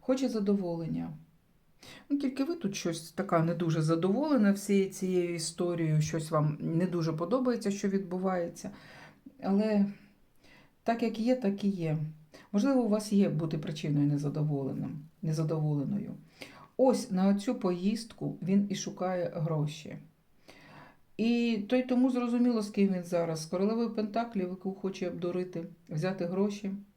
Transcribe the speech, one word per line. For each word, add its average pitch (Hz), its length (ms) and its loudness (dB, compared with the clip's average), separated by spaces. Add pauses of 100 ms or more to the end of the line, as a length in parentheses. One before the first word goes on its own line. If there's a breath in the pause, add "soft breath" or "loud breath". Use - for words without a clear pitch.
Хоче 262 280 0
задоволення. 175 800 -2 (960 loud breath)
Ну, 285 100 0
тільки 269 260 -2
ви 339 100 -2
тут 202 220 -4
щось - 340 -4
така 180 320 2
не 165 120 2
дуже 160 280 2
задоволена 202 680 4
всією 196 380 2
цією 180 440 0
історією, 165 680 0
щось 156 300 -2
вам 151 300 2
не 165 260 0
дуже 170 260 0
подобається, 214 580 0
що 202 180 -2
відбувається. 185 840 -2 (720 loud breath)
Але 202 440 4 (960 loud breath)
так, 233 200 0
як 226 160 -2
є, 247 180 2
так 202 280 -2
і 202 40 4
є. 165 300 0 (540 loud breath)
Можливо, 254 300 4
у 220 60 2
вас 208 240 0
є 196 160 6
бути 156 300 0
причиною 147 480 0
незадоволеним, 147 920 -2 (240)
незадоволеною. 156 920 0 (640 loud breath)
Ось 254 340 4
на 190 240 4
цю 220 200 0
поїздку 180 880 -2
він 202 280 4
і 185 40 -2
шукає 180 600 -4
гроші. 156 640 -2 (1160 loud breath)
І 233 520 0
то 254 80 2
й 254 60 4
тому 254 280 2
зрозуміло, 240 520 2
з 202 80 -6
ким 202 240 4
він 175 100 -4
зараз. 165 380 -2
З - 40 -10
королевою 220 480 0
Пентаклів, 214 540 -2
яку 190 260 -6
хоче 190 340 -4
обдурити, 175 560 -4 (240)
взяти 175 380 -2
гроші 196 440 -2 (260)